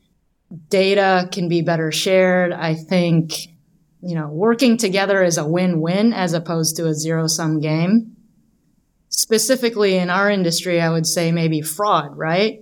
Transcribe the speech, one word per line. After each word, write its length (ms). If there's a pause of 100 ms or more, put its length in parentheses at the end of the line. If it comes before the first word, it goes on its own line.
(680)
data 640
can 160
be 140
better 300
shared. 600
I 220
think, 580 (680)
you 140
know, 120
working 480
together 460
is 160
a 100
win-win 640
as 220
opposed 420
to 100
a 80
zero-sum 640
game. 560 (920)
Specifically 880
in 140
our 200
industry, 500
I 100
would 160
say 260
maybe 280
fraud, 560
right? 460